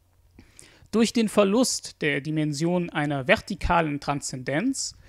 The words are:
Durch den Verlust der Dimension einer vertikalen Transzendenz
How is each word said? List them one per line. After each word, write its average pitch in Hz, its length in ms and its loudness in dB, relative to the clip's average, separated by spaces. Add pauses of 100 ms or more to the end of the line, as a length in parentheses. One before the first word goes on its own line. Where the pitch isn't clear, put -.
(920)
Durch 220 180 4
den 226 160 2
Verlust - 760 2
der 143 180 0
Dimension 156 680 -2
einer 147 360 -2
vertikalen 170 720 0
Transzendenz 143 960 -4 (140)